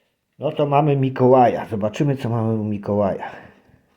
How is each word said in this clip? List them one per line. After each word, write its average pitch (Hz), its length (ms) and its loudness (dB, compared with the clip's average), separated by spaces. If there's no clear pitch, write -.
No 139 140 -4
to 151 140 -2
mamy 143 300 2
Mikołaja. 131 680 4
Zobaczymy, 113 500 -2
co 120 120 -6
mamy 110 320 -2
u 104 40 -4
Mikołaja. 104 680 -4